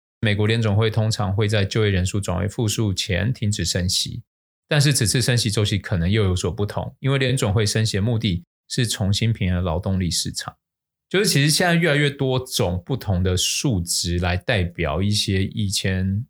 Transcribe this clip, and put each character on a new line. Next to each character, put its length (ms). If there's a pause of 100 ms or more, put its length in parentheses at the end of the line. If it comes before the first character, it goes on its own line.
(200)
美 140
国 120
联 140
准 160
会 140
通 200
常 240
会 140
在 160
就 220
业 40
人 140
数 160
转 180
为 80
负 220
数 240
前 400
停 180
止 140
升 240
息， 340 (460)
但 100
是 140
此 140
次 160
升 140
息 140
周 140
期 140
可 180
能 120
又 140
有 140
所 160
不 140
同， 340
因 100
为 60
联 180
准 160
会 140
升 200
息 120
的 60
目 160
的 260 (240)
是 180
重 240
新 220
平 200
衡 120
劳 160
动 180
力 120
市 200
场。 240 (540)
就 120
是 40
其 160
实 80
现 180
在 80
越 140
来 80
越 140
多 280
种 460
不 120
同 260
的 140
数 440
值 380
来 180
代 260
表 380
一 100
些 340
以 240
前 600